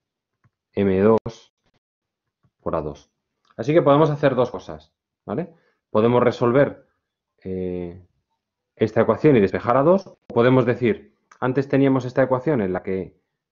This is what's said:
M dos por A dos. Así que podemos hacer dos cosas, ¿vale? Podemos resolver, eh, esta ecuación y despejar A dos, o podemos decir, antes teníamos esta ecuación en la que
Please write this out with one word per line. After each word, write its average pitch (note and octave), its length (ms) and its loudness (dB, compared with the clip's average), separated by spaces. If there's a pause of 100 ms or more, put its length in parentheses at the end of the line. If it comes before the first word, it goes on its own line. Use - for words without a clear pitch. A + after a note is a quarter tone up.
(720)
M G2 280 0
dos - 520 0 (1080)
por E2+ 140 -6
A D#2+ 60 -4
dos. D2 300 -14 (460)
Así A#2 160 -4
que E3 80 4
podemos D3 280 4
hacer C#3+ 260 0
dos B2+ 160 0
cosas, - 420 -16 (320)
¿vale? C#3 280 -8 (360)
Podemos A#2 340 2
resolver, B2+ 640 0 (560)
eh, F2+ 600 -10 (720)
esta A2+ 260 0
ecuación A2+ 340 2
y A2 60 4
despejar G2 360 0
A C#3 60 2
dos, F3+ 240 2
o - 100 -20 (100)
podemos B2 380 2
decir, A2 480 -2 (260)
antes C3 280 -4
teníamos C3+ 380 0
esta C3 180 -2
ecuación B2+ 380 -2
en F#2 120 -2
la F2+ 100 -6
que F#2+ 360 -8 (320)